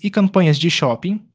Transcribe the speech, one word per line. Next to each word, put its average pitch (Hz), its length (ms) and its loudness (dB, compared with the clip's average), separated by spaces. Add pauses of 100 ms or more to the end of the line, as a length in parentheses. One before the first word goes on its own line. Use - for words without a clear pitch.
e 202 80 -4
campanhas 190 480 2
de 165 100 0
shopping. 165 540 -2 (120)